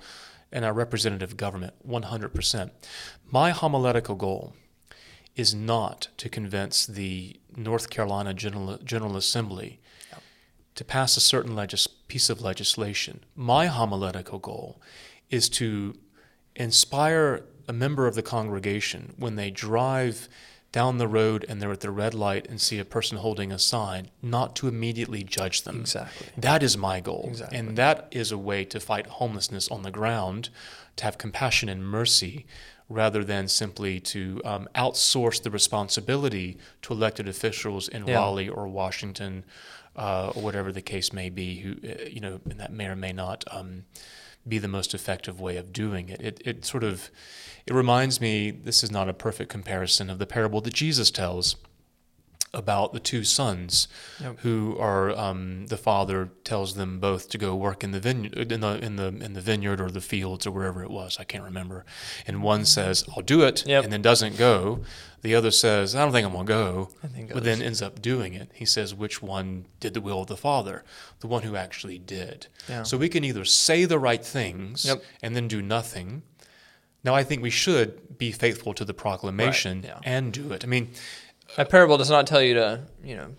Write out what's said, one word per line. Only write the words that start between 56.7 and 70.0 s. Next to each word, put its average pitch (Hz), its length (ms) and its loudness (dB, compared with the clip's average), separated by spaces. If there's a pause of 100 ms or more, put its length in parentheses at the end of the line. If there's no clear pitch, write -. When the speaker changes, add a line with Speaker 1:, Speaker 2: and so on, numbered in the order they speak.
Speaker 1:
them 92 240 -4
both 95 300 0
to 117 80 -4
go 98 180 -2
work 95 280 -2
in 98 80 -4
the 98 80 -2
vine-, 117 340 -2
in 113 280 -4
the, 104 220 0
in 107 120 -6
the, 98 120 -2
in 104 260 -8
the 95 80 -8
vineyard 101 400 0
or 92 100 -2
the 92 100 -6
fields 95 460 -4
or 98 40 -2
wherever 92 300 -4
it 92 80 -8
was, 95 300 -6
I 95 60 -14
can't 101 180 -10
remember. 92 420 -10 (400)
And 101 160 -4
one 104 240 4
says, 95 380 4 (120)
"I'll 95 60 -6
do 143 220 8
it," - 240 6
Speaker 2:
Yep. 139 160 6
Speaker 1:
and 107 100 -2
then 104 80 0
doesn't 110 360 6
go. 113 420 6 (440)
The 113 120 4
other 113 160 6
says, 104 420 6
"I 135 100 2
don't 143 100 4
think 113 120 6
I'm 92 80 -2
gonna 92 120 -2
go," 95 440 2 (140)
Speaker 2:
And 135 100 -10
then 113 200 -10
Speaker 1:
but 117 100 -2
then 113 160 4
Speaker 2:
goes. 117 80 -2
Speaker 1:
ends 110 140 -2
up 98 200 -8
doing 113 320 0
it. 95 200 -12
He 117 120 -10
says, 101 300 0
"Which 104 260 -6
one 95 440 -6 (160)
did 110 120 -4
the 113 80 -4